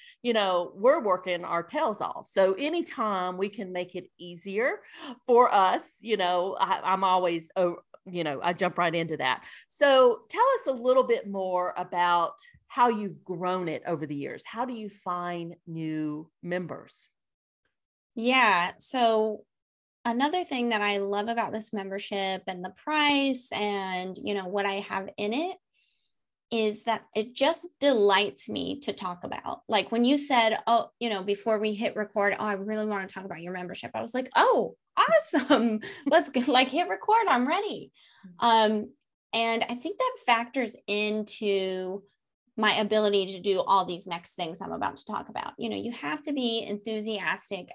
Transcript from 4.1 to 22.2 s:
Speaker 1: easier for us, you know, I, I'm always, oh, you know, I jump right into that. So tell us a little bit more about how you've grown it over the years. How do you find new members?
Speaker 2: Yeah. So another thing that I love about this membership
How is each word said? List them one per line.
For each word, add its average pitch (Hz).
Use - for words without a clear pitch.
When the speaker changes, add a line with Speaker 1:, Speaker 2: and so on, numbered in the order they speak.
Speaker 1:
easier 196
for 240
us, 202
you 214
know, 180
I, 185
I'm 190
always, 180
oh, 180
you 175
know, 143
I 175
jump 180
right 175
into 165
that. 131
So 262
tell 440
us -
a 269
little 254
bit 220
more 185
about 175
how 247
you've 202
grown 180
it 151
over 156
the 143
years. 139
How 233
do 247
you 214
find 175
new 156
members? 175
Speaker 2:
Yeah. 220
So 220
another 294
thing 240
that 208
I 202
love 202
about 226
this 220
membership 196